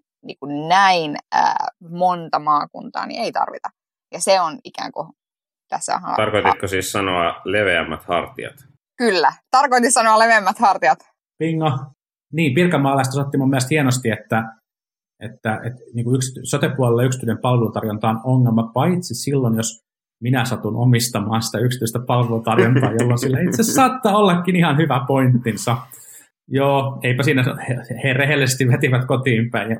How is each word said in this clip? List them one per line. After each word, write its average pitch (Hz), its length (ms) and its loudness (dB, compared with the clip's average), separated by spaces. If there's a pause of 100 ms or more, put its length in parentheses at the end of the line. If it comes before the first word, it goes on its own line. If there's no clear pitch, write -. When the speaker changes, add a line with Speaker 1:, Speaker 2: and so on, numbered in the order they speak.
(260)
Speaker 1:
niinku - 200 -16 (220)
näin, 180 500 2 (140)
ää, - 360 0 (220)
monta 175 500 -2
maakuntaa, 151 680 -4
niin - 160 -10
ei 190 100 -6
tarvita. - 380 -6 (420)
Ja - 100 -8
se 190 200 2
on 156 220 -6
ikään - 280 -12
kuin - 160 -10 (640)
tässä - 300 -4
ha-, - 160 -6
Speaker 2:
Tarkoititko 104 460 0
Speaker 1:
ha- 101 60 -4
Speaker 2:
siis 92 240 -4
sanoa 90 540 -2
leveämmät 87 580 0
hartiat? - 520 -6 (420)
Speaker 1:
Kyllä, 175 360 2 (180)
tarkoitin 254 400 4
sanoa 226 280 4
leveämmät 220 400 2
hartiat. 180 400 2 (400)
Speaker 3:
Bingo. 160 320 0 (640)
Niin, 151 220 0
pirkanmaalaiset 139 580 2
osoitti 143 240 -2
mun 135 120 0
mielestä 135 220 0
hienosti, 127 380 0
että, 113 340 -2 (760)
että, 107 340 -6
että 117 260 -8 (140)
niinku 120 220 -2
yksity-, 127 280 -4
sote-puolella 127 600 0
yksityinen 127 340 -2
palvelutarjonta 110 720 -2
on 113 140 -2
ongelma, 120 500 2
paitsi 175 420 0
silloin, 127 400 -2
jos - 300 -6 (360)
minä 123 240 0
satun 107 300 -4
omistamaan 113 640 2
sitä - 160 -4
yksityistä 123 500 -2
palvelutarjontaa, 117 920 2
jolloin 120 200 0
sillä 131 200 0
itse 175 220 0
asiassa 226 200 0
saattaa 208 360 2
ollakin 180 380 2
ihan 165 220 4
hyvä 131 300 2
pointtinsa. 123 680 2 (720)
Joo, 135 560 0
eipä 127 200 0
siinä, 131 200 2 (260)
he, 123 60 -2 (280)
he 135 100 2
rehellisesti 139 540 2
vetivät 123 380 2
kotiin 120 460 0
päin, 110 200 -2
ja, 113 80 -4